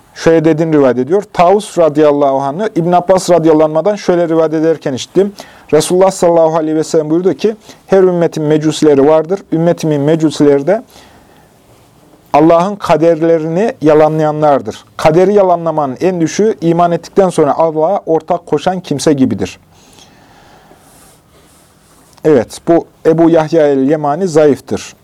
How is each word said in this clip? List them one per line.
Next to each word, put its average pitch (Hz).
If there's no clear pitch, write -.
şöyle 165
dediğini 160
rivayet 131
ediyor. 160
Tavus 190
radıyallahu 147
anh'ı 143
İbn 165
Abbas 180
radıyallahu 160
anh'dan 196
şöyle 175
rivayet 160
ederken 156
işittim. 190
Resulullah 180
sallallahu 165
aleyhi 156
ve 156
sellem 151
buyurdu 175
ki, 214
"Her 190
ümmetin 170
mecusileri 151
vardır. 160
Ümmetimin 160
mecusileri 147
de 220
Allah'ın 170
kaderlerini 165
yalanlayanlardır. 151
Kaderi 180
yalanlamanın 165
en 175
düşüğü 202
iman 170
ettikten 180
sonra 147
Allah'a 160
ortak 160
koşan 180
kimse 151
gibidir." 113
Evet, 135
bu 170
Ebu 165
Yahya 160
el-Yemani 147
zayıftır. 147